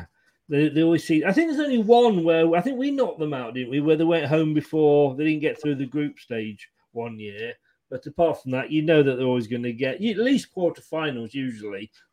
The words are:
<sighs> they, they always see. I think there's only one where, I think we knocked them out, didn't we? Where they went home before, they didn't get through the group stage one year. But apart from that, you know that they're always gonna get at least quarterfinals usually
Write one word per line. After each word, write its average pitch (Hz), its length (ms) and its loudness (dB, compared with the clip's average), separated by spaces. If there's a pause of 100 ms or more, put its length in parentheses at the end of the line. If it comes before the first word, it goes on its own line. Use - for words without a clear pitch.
<sighs> - 480 -20
they, 147 200 2
they 151 140 0
always 165 240 2
see. 156 180 2
I 190 80 2
think 330 160 2
there's 302 160 -2
only 254 140 0
one 226 440 4
where, 165 320 4
I 175 60 2
think 254 160 -4
we 277 140 -4
knocked 202 280 -2
them 151 140 -4
out, 120 220 -8
didn't 127 160 -8
we? 143 80 0
Where 151 160 4
they 160 80 2
went 160 240 0
home 156 260 2
before, 147 640 2
they 143 100 -4
didn't 156 160 0
get 151 180 -2
through 147 160 -2
the 135 120 -4
group 147 320 -6
stage 110 500 -10 (220)
one 117 280 -10
year. 107 340 -12 (360)
But 127 160 -12
apart 160 380 0
from 131 80 -8
that, 131 200 -4
you 156 120 0
know 156 180 6
that 135 140 2
they're 131 100 -2
always 123 220 0
gonna 120 240 -6
get 127 240 -4
at 208 240 -2
least 254 360 0
quarterfinals 156 800 -4
usually 110 560 -8 (240)